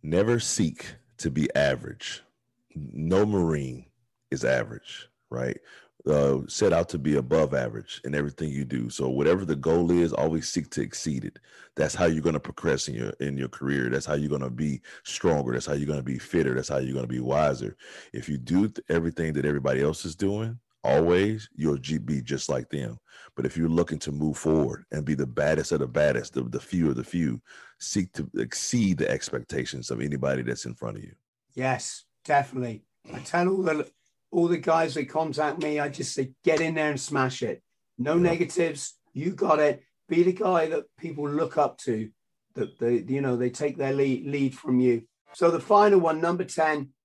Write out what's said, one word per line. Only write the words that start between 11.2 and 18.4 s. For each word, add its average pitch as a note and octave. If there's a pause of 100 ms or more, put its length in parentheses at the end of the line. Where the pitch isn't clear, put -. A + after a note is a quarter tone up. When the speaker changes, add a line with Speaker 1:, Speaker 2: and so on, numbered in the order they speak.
Speaker 1:
it. - (380)
That's D2+
how F2+
you're D#2+
gonna D2+
progress -
in C2
your, A1 (100)
in C#2
your C2
career. C2+
That's C2
how D2+
you're D2
gonna C2+
be C#2 (220)
stronger. D2
That's B1
how D2
you're C#2+
gonna C#2+
be B1+
fitter. -
That's B1+
how D2
you're C2
gonna B1+
be B1
wiser. C2 (360)
If A#1+
you D2
do F2